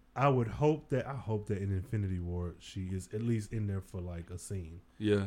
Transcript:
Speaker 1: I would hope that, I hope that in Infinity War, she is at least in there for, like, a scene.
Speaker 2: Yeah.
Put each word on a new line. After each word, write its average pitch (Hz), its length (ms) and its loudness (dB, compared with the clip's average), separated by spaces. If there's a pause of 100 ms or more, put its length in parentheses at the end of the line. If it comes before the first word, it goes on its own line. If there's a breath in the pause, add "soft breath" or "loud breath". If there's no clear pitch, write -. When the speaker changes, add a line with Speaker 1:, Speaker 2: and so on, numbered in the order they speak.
(160)
Speaker 1:
I 135 120 4
would 123 200 6
hope 147 420 2
that, 127 180 0
I 135 80 -6
hope 107 320 -2
that 101 140 0
in 98 100 0
Infinity 95 480 0
War, 87 400 -4
she - 220 -8 (100)
is 95 220 -4
at 107 80 -4
least 117 320 0
in 107 140 -2
there 98 140 -2
for, 92 200 -10
like, 87 300 -8
a 92 60 -6
scene. 87 440 -8 (160)
Speaker 2:
Yeah. 104 280 4